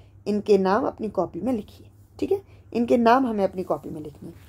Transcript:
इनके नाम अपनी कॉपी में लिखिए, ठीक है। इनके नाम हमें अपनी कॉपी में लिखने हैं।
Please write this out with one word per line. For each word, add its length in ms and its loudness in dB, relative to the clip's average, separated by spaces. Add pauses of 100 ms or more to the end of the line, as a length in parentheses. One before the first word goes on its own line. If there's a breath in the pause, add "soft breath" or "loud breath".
(260 soft breath)
इनके 320 2
नाम 280 2
अपनी 220 -6
कॉपी 320 -6
में 120 -2
लिखिए, 380 -10 (300)
ठीक 120 -2
है। 100 -2 (300 soft breath)
इनके 240 2
नाम 300 4
हमें 180 -2
अपनी 180 -4
कॉपी 280 -6
में 100 -12
लिखने 280 -16
हैं। 80 -18 (120)